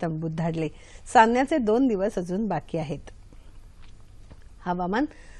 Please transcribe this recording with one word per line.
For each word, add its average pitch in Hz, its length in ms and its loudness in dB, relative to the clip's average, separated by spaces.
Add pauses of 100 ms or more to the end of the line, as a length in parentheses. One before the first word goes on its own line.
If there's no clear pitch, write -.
तंबूत 165 300 -2
धाडले. 165 360 -2 (460)
सामन्याचे 247 440 6
दोन 240 300 4
दिवस 214 300 2
अजून 185 300 -2
बाकी 170 300 -2
आहेत. 147 340 -6 (1500)
हवामान. 180 400 0 (340)